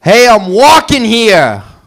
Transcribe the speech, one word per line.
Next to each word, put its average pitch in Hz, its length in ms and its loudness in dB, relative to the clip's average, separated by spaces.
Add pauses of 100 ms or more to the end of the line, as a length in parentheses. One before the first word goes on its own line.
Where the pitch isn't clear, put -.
Hey, 233 260 2
I'm 202 240 0
walking 285 520 0
here. 190 580 0 (240)